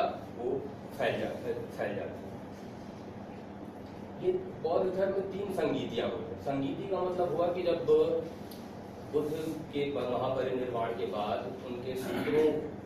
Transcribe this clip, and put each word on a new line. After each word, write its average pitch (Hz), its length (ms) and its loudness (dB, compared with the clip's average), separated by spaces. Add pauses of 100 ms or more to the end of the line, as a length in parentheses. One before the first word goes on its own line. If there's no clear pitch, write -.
(380)
वो 123 240 0 (360)
फैल 107 220 4
जा-, - 360 -2 (220)
फैल 110 180 0
जाता - 160 -4
है। - 140 -8 (2000)
ये 185 80 6
बौद्ध 175 600 0
धर्म 190 160 4
में 190 200 0
तीन - 220 -2
संगीतियाँ 131 560 2
हुई। - 160 -2 (160)
संगीति 139 460 0
का 185 140 2
मतलब 175 340 2
हुआ 175 120 4
कि 175 160 0
जब 165 220 2 (1300)
बुद्ध 156 420 0 (180)
के 143 180 2
प-, 123 220 0
महापरिनिर्वाण 127 760 2
के 98 160 0
बाद 107 640 -2
उनके 127 280 -4
सूत्रों, 143 760 4 (160)